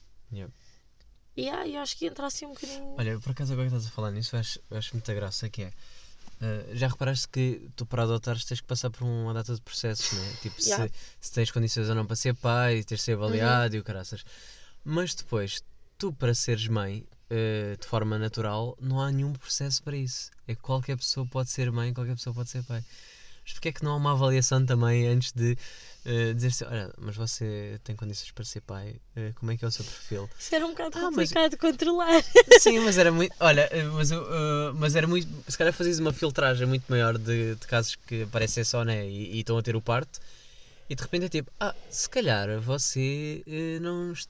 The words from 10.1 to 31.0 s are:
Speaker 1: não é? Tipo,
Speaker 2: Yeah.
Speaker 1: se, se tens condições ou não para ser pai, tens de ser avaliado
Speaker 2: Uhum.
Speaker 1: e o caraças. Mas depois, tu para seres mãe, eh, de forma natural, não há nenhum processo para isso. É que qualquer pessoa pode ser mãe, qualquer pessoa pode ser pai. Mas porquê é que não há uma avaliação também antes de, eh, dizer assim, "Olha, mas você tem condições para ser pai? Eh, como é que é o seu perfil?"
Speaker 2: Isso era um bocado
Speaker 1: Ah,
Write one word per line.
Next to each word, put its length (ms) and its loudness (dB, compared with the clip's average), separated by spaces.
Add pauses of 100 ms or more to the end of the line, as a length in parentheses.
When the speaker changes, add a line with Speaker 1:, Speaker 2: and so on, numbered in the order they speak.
Speaker 1:
não 120 -4
é? 180 -8
Tipo, 200 -10
Speaker 2:
Yeah. 260 2
Speaker 1:
se, 60 -6 (280)
se 100 -12
tens 180 2
condições 380 0
ou 80 2
não 100 0
para 120 -4
ser 180 0
pai, 480 2
tens 160 -6
de 60 -4
ser 80 2
avaliado 600 2
Speaker 2:
Uhum. 40 -2
Speaker 1:
e 40 -4
o 20 -8
caraças. 420 -10 (580)
Mas 320 -2
depois, 480 -4 (340)
tu 140 -4
para 240 2
seres 320 -2
mãe, 380 -2 (240)
eh, 500 -2
de 80 -12
forma 320 0
natural, 600 -4
não 220 -2
há 80 0
nenhum 240 0
processo 480 -4
para 140 -8
isso. 340 -6 (180)
É 60 -6
que 80 -8
qualquer 360 -2
pessoa 280 -6
pode 240 -4
ser 220 -2
mãe, 220 -2
qualquer 220 -4
pessoa 200 -6
pode 140 -6
ser 140 -6
pai. 200 -6 (600)
Mas 100 -8
porquê 160 -4
é 20 0
que 120 -6
não 100 0
há 20 0
uma 160 2
avaliação 520 4
também 440 4
antes 240 2
de, 260 2 (480)
eh, 280 2
dizer 160 0
assim, 160 -2
"Olha, 340 -6
mas 160 -8
você 680 -6
tem 120 -8
condições 360 -8
para 140 -12
ser 160 -10
pai? 400 -12 (140)
Eh, 200 -6
como 160 -4
é 60 0
que 80 -6
é 20 -2
o 40 -2
seu 120 -6
perfil?" 460 -6 (100)
Speaker 2:
Isso 140 -4
era 100 2
um 60 -2
bocado 260 -6
Speaker 1:
Ah, 140 -2